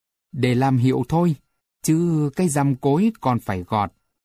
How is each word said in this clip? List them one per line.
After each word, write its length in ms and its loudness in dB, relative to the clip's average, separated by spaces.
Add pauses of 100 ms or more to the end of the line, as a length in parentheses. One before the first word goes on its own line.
(320)
Để 240 0
làm 220 2
hiệu 320 2
thôi, 260 2 (460)
chứ 540 0
cái 140 0
răm 260 0
cối 360 0 (100)
còn 180 0
phải 240 -6
gọt, 300 -4 (320)